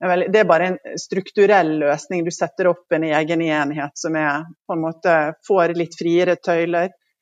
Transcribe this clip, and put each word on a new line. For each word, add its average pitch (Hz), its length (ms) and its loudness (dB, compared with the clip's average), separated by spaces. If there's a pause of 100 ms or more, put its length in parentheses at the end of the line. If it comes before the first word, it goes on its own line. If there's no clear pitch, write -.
er 180 80 -2
veldig, 175 220 0
det 214 100 4
er 180 60 4
bare 170 200 4
en - 320 -8
strukturell 185 800 2
løsning. 151 440 -2
Du 170 60 -4
setter 180 380 -2
opp - 240 -4
en 160 160 0
egen 156 320 0
enhet 151 560 -4
som 160 220 -6
er, 151 240 -2 (240)
på 175 100 -4
en 160 80 -2
måte, 165 300 0 (320)
får 175 320 2
litt 165 180 -6
friere 175 400 0
tøyler. 175 540 -2 (300)